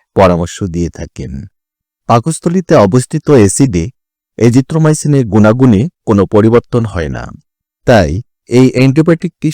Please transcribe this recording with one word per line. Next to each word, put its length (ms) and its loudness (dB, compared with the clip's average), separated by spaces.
পরামর্শ 400 0
দিয়ে 160 -4
থাকেন। 420 -14
পাকস্থলীতে 640 -2
অবস্থিত 400 -4
অ্যাসিডে 460 0
এজিথ্রোমাইসিনের 880 0
গুণাগুণে 560 2
কোনো 220 0
পরিবর্তন 560 0
হয় 240 -6
না, 80 -12
তাই 240 2
এই 180 4
অ্যান্টিবায়োটিকটি 760 0